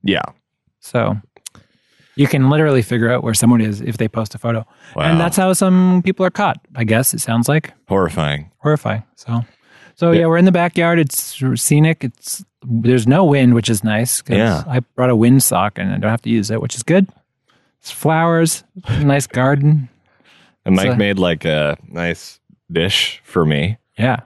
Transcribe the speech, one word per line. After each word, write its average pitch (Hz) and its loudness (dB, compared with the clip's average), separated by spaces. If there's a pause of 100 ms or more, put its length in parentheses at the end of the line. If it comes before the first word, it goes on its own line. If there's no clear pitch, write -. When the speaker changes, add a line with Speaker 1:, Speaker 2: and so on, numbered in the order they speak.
Speaker 1:
Yeah. 95 -2 (560)
Speaker 2:
So 107 -2 (960)
you 143 2
can 135 2
literally 147 2
figure 117 -2
out 127 -2
where 113 -2
someone 120 4
is 107 -4
if 113 -8
they 113 -2
post 110 -6
a 113 -16
photo. 117 -4 (300)
Speaker 1:
Wow. 151 -4
Speaker 2:
And 165 2
that's 170 -2
how 185 2
some 185 2
people 190 -2
are 180 0
caught, - -4 (160)
I 120 -4
guess, 110 0
it - -8
sounds 117 -2
like. 151 -2 (160)
Speaker 1:
Horrifying. 80 -2
Speaker 2:
Horrifying. 113 -2 (120)
So, 117 -6 (500)
so 170 0
Speaker 1:
Yeah. 170 4
Speaker 2:
yeah, 165 2
we're 165 2
in 180 6
the 185 6
backyard. 170 2
It's - -4 (160)
scenic. 151 2
It's, - -10 (200)
there's 117 2
no 160 4
wind, 139 4
which 117 0
is 110 -2
nice. 110 -2
'Cause - -4
Speaker 1:
Yeah. 104 0
Speaker 2:
I 127 -2
brought 127 -2
a 120 2
windsock 117 2
and 95 -4
I 95 -4
don't 104 -2
have 117 -2
to 113 -6
use 104 -2
it, 113 -4
which - -8
is 117 -12
good. 190 2 (720)
It's - -20
flowers, 165 0 (360)
nice 139 2
garden. 139 0 (800)
Speaker 1:
And 95 2
Mike 95 0
Speaker 2:
So 123 0
Speaker 1:
made, 101 0
like, 87 0
a 76 0 (100)
nice - -8 (280)
dish - -2
for 85 -2
me. 78 -2 (200)
Speaker 2:
Yeah. 120 0